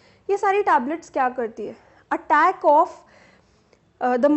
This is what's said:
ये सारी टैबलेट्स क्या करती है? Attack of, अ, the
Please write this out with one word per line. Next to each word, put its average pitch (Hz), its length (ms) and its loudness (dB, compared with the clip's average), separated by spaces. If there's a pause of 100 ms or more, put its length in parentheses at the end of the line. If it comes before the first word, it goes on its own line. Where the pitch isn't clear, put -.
(300)
ये 392 80 0
सारी 403 260 0
टैबलेट्स 320 460 -2
क्या 262 200 -2
करती 226 360 -8
है? - 100 -14 (380)
Attack 330 520 0
of, 311 220 4 (1120)
अ, 254 160 0
the 285 200 2